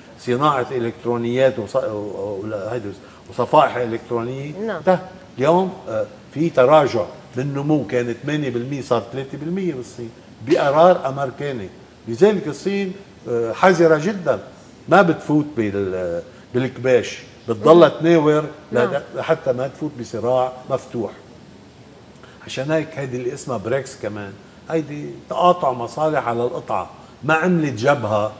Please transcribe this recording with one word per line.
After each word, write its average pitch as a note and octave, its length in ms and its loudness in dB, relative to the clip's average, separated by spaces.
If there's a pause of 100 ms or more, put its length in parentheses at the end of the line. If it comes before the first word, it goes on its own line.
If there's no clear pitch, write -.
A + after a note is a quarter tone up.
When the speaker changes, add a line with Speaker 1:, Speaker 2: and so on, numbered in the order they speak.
(200)
Speaker 1:
صناعة B2+ 520 0
إلكترونيات A#2+ 880 0
وص-، G#2 160 -8
و-، C3 140 0
و-، G#2 840 -8
هيدي A2 180 -8 (400)
وصفائح C3 460 2
إلكترونية. B2 760 -6 (160)
Speaker 2:
نعم. F3+ 180 -6
Speaker 1:
ده F3+ 140 4 (380)
اليوم، F3 360 2 (160)
آه، G#2+ 160 -2 (280)
في D#3 160 0
تراجع B2+ 560 4 (300)
بالنمو، C#3+ 480 0
كانت A#2+ 400 -2
ثمانية D3 260 -4
بالمية B2 320 -6
صار A#2 220 0 (100)
ثلاثة C3+ 240 -10
بالمية E3+ 360 -4
بالصين A#2+ 360 -12 (380)
بقرار D#3+ 600 4
أمريكاني. C3+ 640 -6 (380)
لذلك D#3 400 2
الصين، F#3+ 460 -4 (360)
آه، A#2 240 -2
حذرة E3 440 6
جدًا، D#3 420 -2 (500)
ما F3+ 120 8
بتفوت D3+ 440 0 (120)
بال-، F#2 640 -2 (320)
بالكباش، B2 680 0 (300)
بتضلها D3+ 400 8
Speaker 2:
مم. - 100 -4
Speaker 1:
تناور D3+ 460 4 (260)
Speaker 2:
نعم. - 160 2
Speaker 1:
لد-، C#3+ 160 -4 (120)
لحتى C#3 380 0
ما C3 140 -4
تفوت D3 320 -8
بصراع B2 520 -2 (180)
مفتوح. A#2+ 420 -6 (1300)
عشان C3+ 260 -6
هيك D#3 240 0
هيدي B2+ 220 -6
اللي B2+ 160 -4
اسمها C3+ 240 -6
بريكس B2 440 -4
كمان، G#2 300 -8 (380)
هيدي D3 400 -6 (200)
تقاطع D#3+ 420 2
مصالح B2+ 560 -2
على A#2 160 0
القطعة، A#2 460 -4 (340)
ما D3 100 0
عملت D#3+ 400 2
جبهة G#2+ 680 0